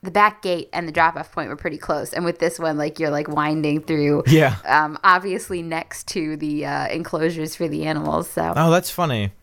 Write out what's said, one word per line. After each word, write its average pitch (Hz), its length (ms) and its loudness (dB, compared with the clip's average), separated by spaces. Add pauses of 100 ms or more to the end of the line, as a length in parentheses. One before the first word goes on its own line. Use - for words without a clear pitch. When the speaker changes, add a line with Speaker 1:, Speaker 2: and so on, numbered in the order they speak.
Speaker 1:
the 185 80 -8
back 208 280 4
gate 180 320 -2
and 175 140 -4
the 156 60 -8
drop-off 165 400 2
point 147 160 -6
were 143 80 -8
pretty 156 220 -8
close. - 340 -4
And 175 120 -4
with 170 140 -2
this 165 220 -2
one, 156 180 -2
like, 147 220 -4
you're, 156 100 0
like, 147 160 -2
winding 151 540 0
through, 147 480 2
Speaker 2:
Yeah. 139 260 6 (120)
Speaker 1:
um, 151 360 2
obviously 185 600 2
next 165 480 -8
to 156 260 -4
the, 151 280 -4
uh, 143 220 -2
enclosures 165 720 -2
for 170 100 -2
the 151 200 -2
animals. 156 440 -2
So. 165 240 -2
Speaker 2:
Oh, 160 160 4
that's 180 180 4
funny. 113 440 -2 (100)